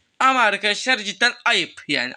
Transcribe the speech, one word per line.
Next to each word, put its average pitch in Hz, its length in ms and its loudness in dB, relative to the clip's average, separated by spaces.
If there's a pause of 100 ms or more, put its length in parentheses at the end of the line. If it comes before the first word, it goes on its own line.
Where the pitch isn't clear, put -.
(180)
Ama 262 220 2
arkadaşlar 208 580 0
cidden 214 340 -2 (120)
ayıp 208 440 -2
yani, 127 280 -2